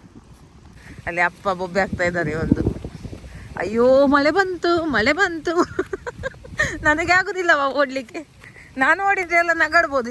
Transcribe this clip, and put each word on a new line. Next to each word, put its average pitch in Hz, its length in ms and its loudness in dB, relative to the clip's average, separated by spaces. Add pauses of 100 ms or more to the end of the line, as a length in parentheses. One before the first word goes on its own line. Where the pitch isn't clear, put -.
(1080)
ಅಲ್ಲಿ 175 220 -2
ಅಪ್ಪ 175 200 -8 (120)
ಬೊಬ್ಬೆ 185 240 -2
ಆಗ್ತಾ 185 240 -4
ಇದ್ದಾರೆ 165 340 -4
ಒಂದು. 160 200 2 (1000)
ಅಯ್ಯೋ, 226 260 2 (260)
ಮಳೆ 285 240 4
ಬಂತು, 359 320 0 (240)
ಮಳೆ 226 180 2 (100)
ಬಂತು. 339 320 -2 (680)
<laughs> 523 680 -6
ನನಗೆ 320 320 2
ಆಗುದಿಲ್ಲವ 349 480 0 (140)
ಓಡ್ಲಿಕ್ಕೆ. 269 400 -6 (640)
ನಾನು 320 160 4 (100)
ಓಡಿದ್ರೆ 359 320 0
ಎಲ್ಲ 339 120 2 (100)
ನಗಾಡ್ಬೋದು 302 480 2